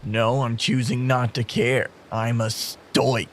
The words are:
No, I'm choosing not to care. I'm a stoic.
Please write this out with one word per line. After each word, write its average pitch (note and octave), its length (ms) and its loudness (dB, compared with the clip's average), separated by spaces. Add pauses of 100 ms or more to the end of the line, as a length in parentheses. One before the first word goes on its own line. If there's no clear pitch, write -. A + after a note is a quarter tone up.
No, A2+ 380 2
I'm A#2 140 0
choosing B2+ 500 0
not B2 280 2
to A#2+ 100 -2
care. B2 460 0 (220)
I'm A#2 280 0
a A2 100 0
stoic. - 840 -2